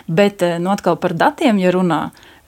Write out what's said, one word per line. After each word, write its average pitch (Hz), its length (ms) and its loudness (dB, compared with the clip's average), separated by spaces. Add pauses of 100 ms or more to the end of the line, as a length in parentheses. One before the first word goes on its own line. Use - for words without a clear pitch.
(100)
bet, 202 320 2
eh, 175 180 -2
nu, 180 140 -2
atkal 180 260 0
par 180 160 -2
datiem, 240 460 2
ja 180 100 2
runā, 175 360 0 (400)